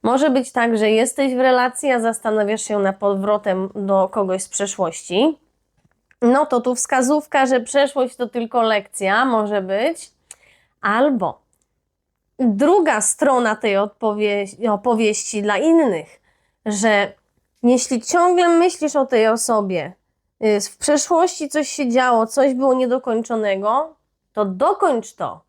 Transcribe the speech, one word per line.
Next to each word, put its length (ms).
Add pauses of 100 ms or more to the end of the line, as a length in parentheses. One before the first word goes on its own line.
Może 260
być 220
tak, 260
że 120
jesteś 460
w 40
relacji, 520
a 80
zastanawiasz 640
się 180
nad 180
powrotem 760
do 340
kogoś 340
z 60
przeszłości. 880 (840)
No 240
to 160
tu 140
wskazówka, 680
że 140
przeszłość 560
to 140
tylko 320
lekcja, 640
może 360
być. 500 (720)
Albo 600 (960)
druga 640
strona 540
tej 220
odpowie-, 680 (260)
opowieści 720
dla 160
innych, 640 (440)
że 480 (500)
jeśli 380
ciągle 460
myślisz 480
o 100
tej 220
osobie, 680 (520)
y, 160
w 160
przeszłości 720
coś 200
się 200
działo, 380
coś 260
było 200
niedokończonego, 1200 (380)
to 120
dokończ 680
to. 360